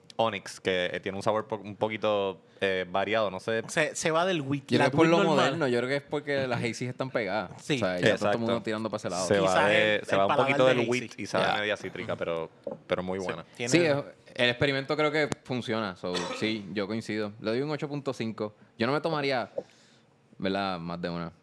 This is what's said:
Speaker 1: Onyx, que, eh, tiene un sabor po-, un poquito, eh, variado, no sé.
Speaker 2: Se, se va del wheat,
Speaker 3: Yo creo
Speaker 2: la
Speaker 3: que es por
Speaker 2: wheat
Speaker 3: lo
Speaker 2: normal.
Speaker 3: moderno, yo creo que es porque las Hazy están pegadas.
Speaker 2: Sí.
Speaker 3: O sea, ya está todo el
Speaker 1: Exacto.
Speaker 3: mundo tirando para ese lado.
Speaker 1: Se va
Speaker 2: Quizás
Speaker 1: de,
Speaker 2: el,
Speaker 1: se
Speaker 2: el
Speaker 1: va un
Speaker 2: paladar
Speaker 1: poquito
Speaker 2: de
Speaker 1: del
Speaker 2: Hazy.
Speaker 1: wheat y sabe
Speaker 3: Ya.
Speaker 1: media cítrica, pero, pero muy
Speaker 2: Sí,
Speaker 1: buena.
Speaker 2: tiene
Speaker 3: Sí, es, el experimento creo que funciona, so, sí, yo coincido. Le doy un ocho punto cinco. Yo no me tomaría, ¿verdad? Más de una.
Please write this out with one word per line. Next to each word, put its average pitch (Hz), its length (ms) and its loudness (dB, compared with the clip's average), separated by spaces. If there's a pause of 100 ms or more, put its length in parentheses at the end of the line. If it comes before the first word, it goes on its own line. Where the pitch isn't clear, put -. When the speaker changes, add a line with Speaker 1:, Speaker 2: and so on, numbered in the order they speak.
(180)
Speaker 1:
Onyx, 107 420 -2
que, 90 340 0
eh, 90 80 -4
tiene 95 160 -6
un 95 60 -6
sabor 107 240 0
po-, 110 100 -6
un 101 180 -12
poquito, 104 680 0 (200)
eh, 92 280 0
variado, 98 400 0
no 92 100 -6
sé. 113 280 -2
Speaker 2:
Se, 151 280 -2
se - 160 0
va 165 140 2
del 180 160 0
wheat, 139 220 -4
Speaker 3:
Yo - 40 -20
creo 123 120 4
Speaker 2:
la 143 60 4
Speaker 3:
que 143 40 4
es 135 60 -2
por 160 120 8
Speaker 2:
wheat 165 40 6
Speaker 3:
lo 170 60 6
Speaker 2:
normal. 160 180 4
Speaker 3:
moderno, 143 320 2
yo 120 120 2
creo 123 100 0
que 139 80 0
es 139 60 -6
porque 143 440 -2
las 120 160 0
Hazy 120 220 -4
están 131 240 -6
pegadas. 101 420 -2 (120)
Speaker 2:
Sí. 156 120 -2
Speaker 3:
O 123 40 0
sea, 92 200 0
ya - 20 -2
está - 0 -
todo 117 60 6
el 104 80 6
Speaker 1:
Exacto. 104 240 2
Speaker 3:
mundo 110 220 0
tirando 110 280 -4
para 110 80 -4
ese - 120 -6
lado. 90 180 -2
Speaker 1:
Se 101 120 6
va 95 80 6
Speaker 2:
Quizás 92 220 4
Speaker 1:
de, 107 280 4
Speaker 2:
el, 95 80 -6
Speaker 1:
se - 100 -6
Speaker 2:
el 98 40 6
Speaker 1:
va 98 60 6
un 151 40 4
Speaker 2:
paladar 143 180 4
Speaker 1:
poquito 135 200 4
Speaker 2:
de 131 60 6
Speaker 1:
del 123 80 0
Speaker 2:
Hazy. 117 80 2
Speaker 1:
wheat 120 300 -4
y 104 60 -8
sabe 92 200 0
Speaker 3:
Ya. 98 140 2
Speaker 1:
media 104 180 0
cítrica, 90 380 -6
pero, 85 340 -4 (380)
pero 90 160 0
muy 92 160 -4
Speaker 2:
Sí, 92 60 -4
Speaker 1:
buena. 82 180 -6 (120)
Speaker 2:
tiene 120 140 -4
Speaker 3:
Sí, 151 160 6
es, 147 100 4 (400)
el 123 140 2
experimento 139 480 0
creo 151 140 2
que 147 180 2 (140)
funciona, 110 520 -4
so, 90 180 -6 (260)
sí, 107 340 -4
yo 101 140 -4
coincido. 107 540 -4
Le 110 100 -2
doy 123 100 0
un 151 100 -4
ocho 151 180 -6
punto 139 240 -4
cinco. 107 400 -6 (240)
Yo 113 100 2
no 135 60 2
me 151 80 0
tomaría, 139 500 -2 (840)
¿verdad? 95 420 -2
Más 85 220 -8
de 87 80 -4
una. 85 220 -6 (120)